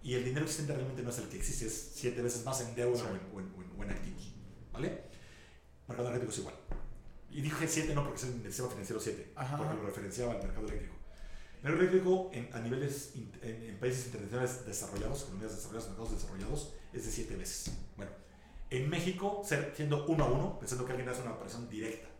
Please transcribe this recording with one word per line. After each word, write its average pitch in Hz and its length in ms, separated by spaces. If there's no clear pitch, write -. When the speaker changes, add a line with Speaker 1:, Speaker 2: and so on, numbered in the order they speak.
Speaker 1:
Y 123 120
el 123 100
dinero 139 200
existente 143 280
realmente 127 280
no 120 100
es 120 80
el 95 100
que 95 80
existe, - 280
es - 300
siete 120 260
veces 120 220
más 127 180
en 113 140
deuda 120 240
Speaker 2:
Sí. 113 60
Speaker 1:
o 110 100
en, 92 60
o 98 60
en, 92 180
o 92 60
en, 92 160
o - 40
en 98 80
activos, - 420
¿vale? 151 300
Mercado 120 220
energético 120 240
es 123 60
igual. - 160
Y 143 100
dije 151 260
siete 151 280
no 143 80
porque - 140
es - 80
el 120 180
sistema 123 260
financiero 107 300
siete, - 360
Speaker 2:
Ajá. 139 220
Speaker 1:
porque 151 180
lo 104 80
referenciaba 101 500
al 101 60
mercado 95 280
eléctrico. - 280
El 139 60
mercado 165 200
eléctrico 185 440
en, 120 200
a 117 60
niveles 131 560
in-, 104 160
en, 117 220
en 104 160
países 127 280
internacionales 120 580
desarrollados, 98 580
economías 101 320
desarrolladas, 110 340
mercados 110 220
desarrollados, 104 640
es - 140
de 113 60
siete - 260
veces. - 360
Bueno, 95 160
en 131 200
México, 185 560
ser, - 300
siendo 147 320
uno 151 180
a - 20
uno, 135 320
pensando 127 260
que 127 60
alguien 123 160
hace 123 140
una 120 100
operación 107 380
directa 110 400